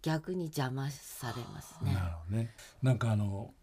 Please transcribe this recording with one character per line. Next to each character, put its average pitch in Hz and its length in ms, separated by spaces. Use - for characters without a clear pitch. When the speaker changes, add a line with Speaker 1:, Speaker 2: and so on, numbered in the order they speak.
Speaker 1:
逆 160 320
に 175 120
邪 143 240
魔 135 200
さ - 420
れ 120 100
ま 101 100
す - 200
ね。 95 120
Speaker 2:
な 92 60
る 87 100
ほ 82 200
ど 107 60
ね。 113 180
な 131 120
ん 110 40
か 113 140
あ 107 40
の 101 460